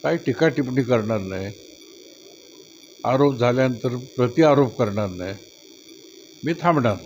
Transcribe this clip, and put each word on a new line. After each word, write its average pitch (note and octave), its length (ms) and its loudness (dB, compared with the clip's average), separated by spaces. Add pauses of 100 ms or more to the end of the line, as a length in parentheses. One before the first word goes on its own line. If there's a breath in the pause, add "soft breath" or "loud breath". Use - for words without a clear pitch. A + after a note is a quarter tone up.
काही D#3 140 0
टीका D#3 320 0
टिप्पणी C3 340 -2
करणार A2+ 380 0
नाही, F#2+ 320 -8 (1500)
आरोप C3 320 2
झाल्यानंतर B2 600 0 (200)
प्रतिआरोप C3+ 640 2
करणार G#2 300 -2
नाही, F2+ 260 -8 (1080)
मी D#3+ 160 -2
थांबणार. C3+ 460 4